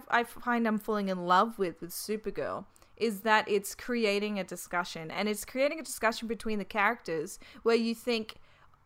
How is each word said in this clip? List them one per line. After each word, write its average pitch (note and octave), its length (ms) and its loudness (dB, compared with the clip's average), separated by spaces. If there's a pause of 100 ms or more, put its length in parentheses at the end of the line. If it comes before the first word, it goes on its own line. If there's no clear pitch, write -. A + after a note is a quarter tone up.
I A#3 160 4
find A#3 420 0
I'm G#3+ 120 2
falling G#3 320 -2
in F3+ 160 -4
love G3+ 320 6
with, F3 240 -2
with E3+ 80 -10
Supergirl F#3+ 720 -4 (320)
is G#3 240 0
that G#3+ 280 4
it's G3+ 260 0
creating G#3 640 0
a F#3 60 -2
discussion, F3 680 -6
and G3+ 180 -2
it's G#3 160 -4
creating C#4+ 360 0
a - 20 -8
discussion A#3 440 0
between A3 320 -2
the F#3+ 60 -4
characters G3 760 0 (240)
where A3+ 140 6
you A#3 180 2
think, A3+ 420 -4 (500)